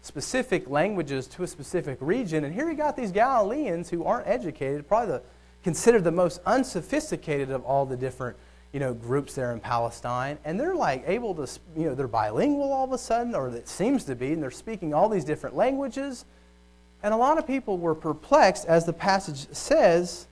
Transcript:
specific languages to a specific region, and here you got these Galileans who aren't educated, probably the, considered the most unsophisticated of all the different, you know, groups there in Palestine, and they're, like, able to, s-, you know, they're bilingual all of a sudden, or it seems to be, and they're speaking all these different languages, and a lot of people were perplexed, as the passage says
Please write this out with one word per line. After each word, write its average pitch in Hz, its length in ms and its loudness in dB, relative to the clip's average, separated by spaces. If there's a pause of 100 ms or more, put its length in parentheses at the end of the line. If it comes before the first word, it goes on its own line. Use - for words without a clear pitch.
specific 185 680 -2
languages 143 560 0
to - 160 -10
a 175 40 -4
specific 147 540 -6
region, 160 440 0
and 143 100 -6
here 302 160 -2
you 302 60 -4
got 302 200 -2
these 240 140 -4
Galileans 220 800 0
who 170 140 -4
aren't 220 240 -2
educated, 147 600 -2
probably 202 280 0
the, 113 60 -6 (420)
considered 202 400 4
the 165 80 2
most 170 340 2
unsophisticated 180 1040 -2
of 131 140 -4
all 139 200 2
the 131 120 -6
different, 127 400 -6 (360)
you 143 60 -6
know, 131 160 -2
groups 123 400 -2
there 123 180 -2
in 117 60 -6
Palestine, 123 840 -4
and 165 140 -4
they're, 349 180 -2
like, 151 300 0
able 202 280 -2
to, 156 80 -6
s-, - 160 -10 (180)
you 160 80 -2
know, 139 120 -2
they're 135 100 -2
bilingual 160 640 0
all 269 120 0
of 262 80 -4
a 254 40 -4
sudden, 240 380 -2
or 135 140 -2
it 117 200 -10
seems 233 360 0
to 135 100 -6
be, 127 180 -4
and 160 100 -2
they're 131 100 -6
speaking 180 420 -6
all 175 140 6
these 196 160 0
different 139 320 -4
languages, 269 680 -2 (800)
and 208 100 2
a 220 40 2
lot 262 200 6
of 311 100 0
people 247 300 -2
were 170 180 2
perplexed, 190 720 4
as 165 200 6
the 170 80 0
passage 180 560 0
says 180 800 4